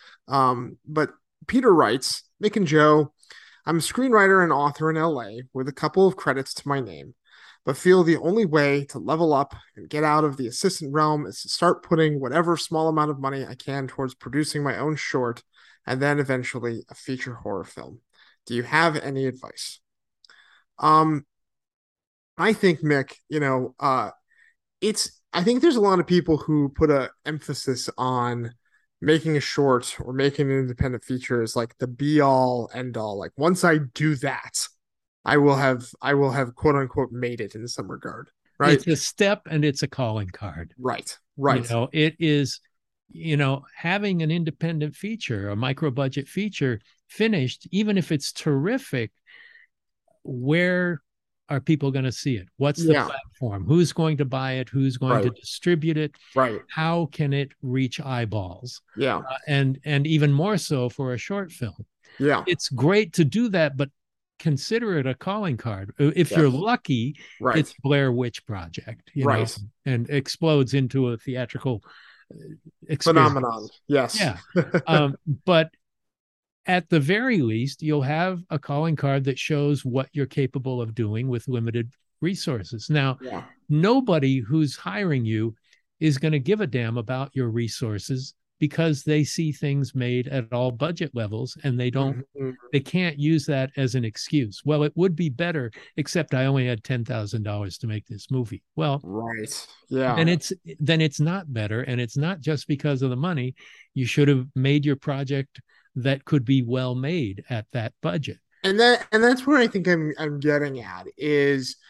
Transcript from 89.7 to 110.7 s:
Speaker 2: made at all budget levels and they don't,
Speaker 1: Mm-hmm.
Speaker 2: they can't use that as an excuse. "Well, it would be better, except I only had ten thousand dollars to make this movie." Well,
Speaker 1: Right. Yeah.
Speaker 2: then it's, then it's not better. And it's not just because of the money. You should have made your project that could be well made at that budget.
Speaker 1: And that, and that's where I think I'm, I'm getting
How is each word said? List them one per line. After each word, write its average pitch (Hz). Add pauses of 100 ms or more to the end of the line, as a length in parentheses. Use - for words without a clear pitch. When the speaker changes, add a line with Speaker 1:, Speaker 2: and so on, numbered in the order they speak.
Speaker 2:
made 123
at 123
all 123
budget 143
levels 113
and 123
they 123
don't, 135
Speaker 1:
Mm-hmm. 131 (200)
Speaker 2:
they 143
can't 170
use 147
that 135
as 131
an 123
excuse. 110
"Well, 147
it 151
would 175
be 165
better, 139 (260)
except 151
I 131
only 135
had 117
ten 123
thousand 110
dollars 104
to 117
make 107
this -
movie." 127 (140)
Well, 147
Speaker 1:
Right. 110 (220)
Yeah. 131
Speaker 2:
then 165
it's, 180 (260)
then 160
it's 156
not 165
better. 110
And 123
it's 123
not 165
just 143
because 143
of 135
the 123
money. 131 (400)
You 131
should 143
have 135
made 139
your 143
project 139 (360)
that 135
could 139
be 135
well 127
made 131
at 113
that 117
budget. 160 (260)
Speaker 1:
And 190
that, 240
and 214
that's 254
where 285
I 233
think 185
I'm, 160
I'm 147
getting 143